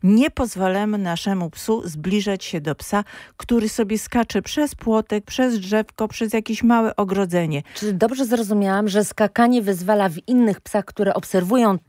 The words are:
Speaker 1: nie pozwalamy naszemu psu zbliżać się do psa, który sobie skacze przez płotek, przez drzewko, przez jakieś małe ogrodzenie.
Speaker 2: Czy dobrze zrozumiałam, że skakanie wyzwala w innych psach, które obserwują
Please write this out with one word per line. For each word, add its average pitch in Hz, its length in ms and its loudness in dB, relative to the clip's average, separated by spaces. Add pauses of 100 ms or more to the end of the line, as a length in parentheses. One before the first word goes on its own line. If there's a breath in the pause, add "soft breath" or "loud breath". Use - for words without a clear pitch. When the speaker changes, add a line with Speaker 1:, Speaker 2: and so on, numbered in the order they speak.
Speaker 1:
nie 226 280 4
pozwalamy 202 640 -2
naszemu 180 520 -2
psu - 380 -2
zbliżać 185 560 -2
się 160 180 -6
do 147 140 -2
psa, - 280 -2 (340 loud breath)
który 226 320 0
sobie 214 280 -2
skacze 220 440 -2
przez - 340 -2
płotek, 220 500 -2
przez 254 340 0
drzewko, 214 480 -2
przez 220 260 -4
jakieś 220 300 -4
małe 226 320 4
ogrodzenie. 180 680 0 (120)
Speaker 2:
Czy 208 180 -4
dobrze 233 320 0
zrozumiałam, 208 600 0
że 202 160 2
skakanie 233 580 2
wyzwala 190 480 2
w 156 60 -6 (120)
innych 240 340 4
psach, - 240 -4
które 196 280 -2
obserwują 196 640 2 (120)